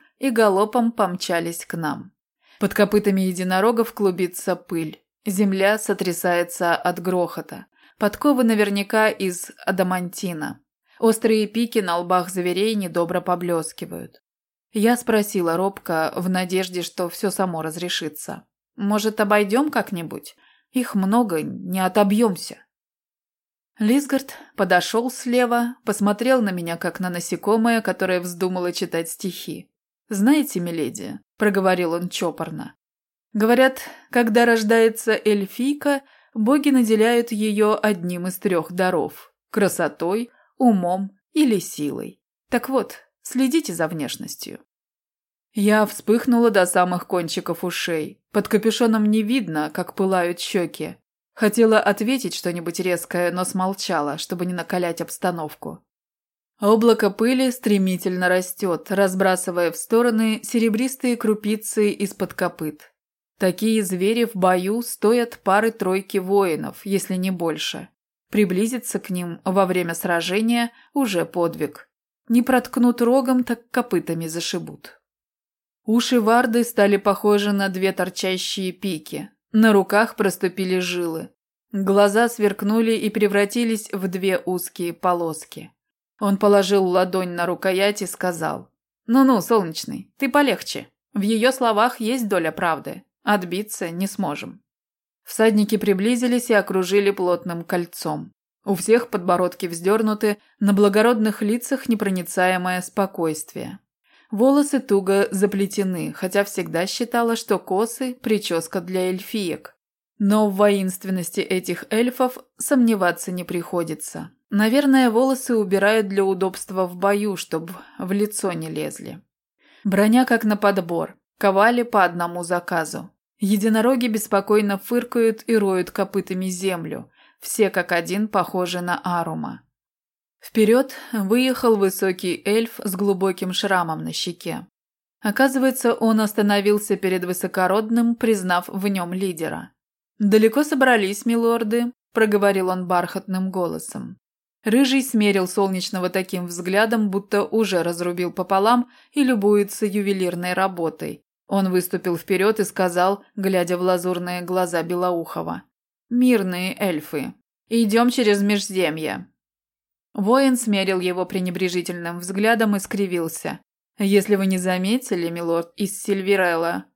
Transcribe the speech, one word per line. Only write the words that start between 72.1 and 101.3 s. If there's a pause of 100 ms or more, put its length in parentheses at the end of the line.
Не
проткнут
рогом,
так
копытами
зашибут. (840)
Уши
Варды
стали
похожи
на
две
торчащие
пики. (220)
На
руках
проступили
жилы. (420)
Глаза
сверкнули
и
превратились
в
две
узкие
полоски. (480)
Он
положил
ладонь
на
рукоять
и
сказал: (360)
«Ну-ну,
солнечный,
ты
полегче. (260)
В
её
словах
есть
доля
правды. (220)
Отбиться
не
сможем». (640)
Всадники
приблизились
и
окружили
плотным
кольцом. (320)
У
всех
подбородки
вздёрнуты, (200)
на
благородных